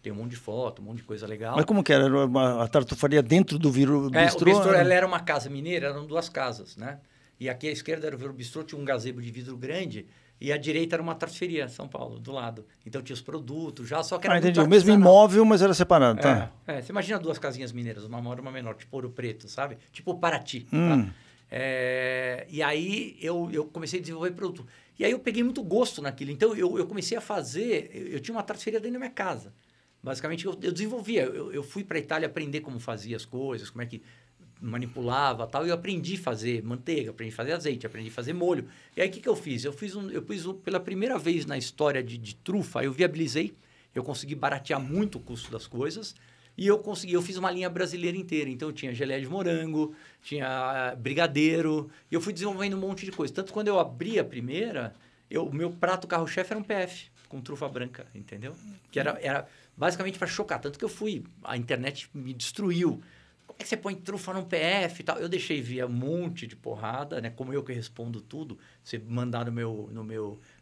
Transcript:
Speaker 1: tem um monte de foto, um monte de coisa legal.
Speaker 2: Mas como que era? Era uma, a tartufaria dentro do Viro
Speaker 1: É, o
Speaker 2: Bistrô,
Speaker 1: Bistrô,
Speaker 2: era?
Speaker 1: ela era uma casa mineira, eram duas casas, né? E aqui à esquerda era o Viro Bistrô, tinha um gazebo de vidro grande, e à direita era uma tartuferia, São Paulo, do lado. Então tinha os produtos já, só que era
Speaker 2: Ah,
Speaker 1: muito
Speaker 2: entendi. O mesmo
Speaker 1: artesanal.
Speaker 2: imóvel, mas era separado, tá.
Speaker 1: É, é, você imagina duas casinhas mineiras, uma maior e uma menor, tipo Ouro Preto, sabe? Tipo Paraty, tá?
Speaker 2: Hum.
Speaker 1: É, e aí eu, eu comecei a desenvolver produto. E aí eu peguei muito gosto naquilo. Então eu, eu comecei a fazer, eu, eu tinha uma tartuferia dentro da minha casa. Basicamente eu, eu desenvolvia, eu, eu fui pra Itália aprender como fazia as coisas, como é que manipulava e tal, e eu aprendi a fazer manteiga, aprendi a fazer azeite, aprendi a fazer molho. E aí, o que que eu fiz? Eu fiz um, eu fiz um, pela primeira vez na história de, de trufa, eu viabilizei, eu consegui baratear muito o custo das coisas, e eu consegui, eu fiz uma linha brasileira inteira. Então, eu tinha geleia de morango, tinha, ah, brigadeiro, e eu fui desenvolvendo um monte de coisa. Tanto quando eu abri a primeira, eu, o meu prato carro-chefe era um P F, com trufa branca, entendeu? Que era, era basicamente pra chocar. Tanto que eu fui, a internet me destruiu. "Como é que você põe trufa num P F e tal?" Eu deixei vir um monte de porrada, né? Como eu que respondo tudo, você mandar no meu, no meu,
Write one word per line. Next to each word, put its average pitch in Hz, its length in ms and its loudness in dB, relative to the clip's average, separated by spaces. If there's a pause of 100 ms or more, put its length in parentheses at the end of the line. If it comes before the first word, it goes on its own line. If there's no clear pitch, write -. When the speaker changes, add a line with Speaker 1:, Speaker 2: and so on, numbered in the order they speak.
Speaker 1:
tem 107 100 -8
um 104 40 -8
monte 120 160 -8
de 120 60 -14
foto, 110 440 -6
um 101 40 -14
monte 113 120 -10
de 117 60 -12
coisa 107 240 -10
legal. 113 280 -6
Speaker 2:
Mas 151 100 4
como 202 180 4
que 151 100 6
era? 135 120 8
Era 139 200 6
uma, 123 380 4
a 113 40 2
tartufaria 143 540 4
dentro 151 380 6
do 151 120 6
Viro 139 400 6
Speaker 1:
É, 156 120 6
o - 20 10
Speaker 2:
Bistrô, 170 260 4
Speaker 1:
Bistrô, 196 200 8
Speaker 2:
era? 185 80 8
Speaker 1:
ela 180 160 6
era 185 100 6
uma 180 140 0
casa 147 320 -2
mineira, 147 380 -2
eram 147 180 -8
duas 160 200 -4
casas, 123 480 -6
né? 135 220 -10 (420)
E 127 80 -6
aqui 127 200 -6
à 156 40 -2
esquerda 156 360 -6
era 143 80 -6
o 123 40 -12
Viro 135 140 -10
Bistrô, 127 300 -10
tinha 147 180 -12
um 139 40 -8
gazebo 123 360 -4
de 120 80 -10
vidro 127 260 -12
grande, 131 520 -8 (320)
e 139 120 -4
à 147 60 0
direita 160 380 -2
era 160 80 -2
uma 165 100 -4
tartuferia, 165 560 -6
São 135 180 -12
Paulo, 127 300 -10
do 117 140 -12
lado. 117 340 -8 (180)
Então 123 200 -10
tinha 131 100 -12
os 117 80 -10
produtos 139 640 -10
já, 156 140 -2
só 170 160 -4
que 175 80 -6
era 185 80 6
Speaker 2:
Ah, 175 40 6
Speaker 1:
muito 175 120 6
Speaker 2:
entendi. 170 160 8
O - 20 4
mesmo 190 240 10
Speaker 1:
artesanal. 185 220 12
Speaker 2:
imóvel, 208 320 12
mas 214 160 10
era 196 140 8
separado, 139 440 8
tá. 120 320 6 (160)
Speaker 1:
É, 147 100 -4
é, 123 40 -6
você 120 100 -12
imagina 202 280 -2
duas 160 180 -4
casinhas 131 340 -6
mineiras, 117 320 -8
uma 120 160 -10
maior 123 200 -8
e - 20 -12
uma 131 100 -10
menor, 123 220 -8
tipo - 220 -16
Ouro 123 160 -6
Preto, 113 360 -8
sabe? 139 300 -8 (160)
Tipo 175 220 -6
Paraty, 160 460 -2
tá? 123 140 -6
Speaker 2:
Hum. 151 340 6 (420)
Speaker 1:
É, 127 960 -2
e 151 140 -2
aí 170 580 -2
eu, 170 300 -2
eu 151 140 -2
comecei 165 340 -8
a - 20 -6
desenvolver 165 300 -6
produto. 180 340 -8 (320)
E - 80 -2
aí 220 60 4
eu 247 80 -2
peguei 240 240 0
muito 254 180 0
gosto 208 400 2
naquilo. 139 300 -6
Então 214 240 2
eu, 180 240 2
eu 175 80 0
comecei 196 280 -4
a 240 60 -4
fazer, 180 720 -2
eu, - 200 -10
eu 143 60 -4
tinha 226 160 -8
uma 214 60 -2
tartuferia 214 380 -4
dentro 240 140 -4
da 254 60 -6
minha 254 120 -8
casa. 139 420 -6 (500)
Basicamente 156 420 -6
eu, 185 180 -4
eu 180 80 0
desenvolvia, 214 520 -2
eu, - 300 -6
eu 143 80 -4
fui 202 220 -10
pra 160 160 -4
Itália 160 280 -2
aprender 151 340 -6
como 131 180 -12
fazia 113 360 -8
as 110 100 -10
coisas, 123 440 -8
como 120 140 -10
é - 20 -6
que 117 160 -14 (580)
manipulava 123 840 -2
e - 20 -16
tal, 147 180 -2
e 170 40 0
eu 170 60 2
aprendi 175 400 -6
a 180 40 -8
fazer 113 440 -4
manteiga, 127 480 -4
aprendi 113 220 -12
a - 20 -16
fazer 135 180 -4
azeite, 147 320 -4
aprendi 110 240 -10
a - 20 -14
fazer 123 220 -6
molho. 175 340 0 (280)
E - 60 -2
aí, 190 80 2
o - 20 -6
que - 80 -14
que - 100 -6
eu 202 60 4
fiz? 127 300 -6
Eu 143 80 -4
fiz 196 220 -10
um, 196 140 -8
eu 147 140 -6
fiz 185 220 -8
um, 190 80 -6
pela 190 260 -4
primeira 196 380 -2
vez 160 300 0
na 139 100 -6
história 135 460 0
de, 117 140 -10
de 110 180 -12
trufa, 180 480 -2
eu 135 80 0
viabilizei, 156 640 0 (380)
eu 127 100 -4
consegui 139 320 -8
baratear 139 440 -2
muito 165 380 -2
o - 40 -10
custo 117 300 -12
das 113 140 -10
coisas, 151 500 -6 (400)
e 190 120 0
eu 208 100 6
consegui, 185 360 -4
eu 175 100 4
fiz 185 140 -8
uma 185 120 0
linha 180 200 -2
brasileira 175 460 -2
inteira. 160 360 -4
Então, 147 180 -8
eu 143 40 -10
tinha 131 200 -8
geleia 135 260 -4
de 131 80 -8
morango, 160 680 -2 (260)
tinha, 143 260 -6
ah, 131 480 -4
brigadeiro, 156 920 2 (220)
e - 20 -2
eu 165 80 0
fui 196 120 -4
desenvolvendo 196 420 -4
um 190 40 -4
monte 190 260 -6
de 190 60 -10
coisa. 139 220 -4
Tanto 190 200 -6
quando 214 140 -2
eu 196 120 4
abri 170 400 0
a 131 40 2
primeira, 131 680 -6 (360)
eu, 156 160 -2
o 139 100 -6
meu 170 160 -4
prato 180 360 0
carro-chefe 175 460 -2
era 214 60 -6
um 202 40 -8
P 208 100 -4
F, 185 320 -4 (220)
com 135 140 -12
trufa 143 260 -8
branca, 127 460 -8
entendeu? 110 400 -14 (380)
Que 143 80 -2
era, 143 220 -2
era 139 260 -4 (280)
basicamente 185 440 -2
pra 180 80 -2
chocar. 151 320 -4
Tanto 143 180 -8
que - 80 -6
eu 214 40 -4
fui, 208 340 -6 (200)
a 120 140 -8
internet 127 560 -6
me 131 200 -10
destruiu. 175 680 -2 (460)
"Como - 100 -20
é - 60 -16
que - 60 -12
você 233 80 -2
põe 196 180 -8
trufa 190 380 -10
num 185 100 -6
P 175 140 -4
F 175 440 0
e - 40 -12
tal?" 165 140 -2
Eu 165 100 -6
deixei 165 320 -4
vir 123 240 -4
um 123 40 -6
monte 156 560 -4
de - 120 -18
porrada, 120 640 -8
né? 117 80 -8
Como 127 240 -10
eu 139 100 -4
que 135 80 -10
respondo 117 480 -10
tudo, - 380 -14 (260)
você 113 160 -10
mandar 117 460 -4
no 120 80 -6
meu, 110 400 -6
no 113 100 -12
meu, 107 340 -10 (240)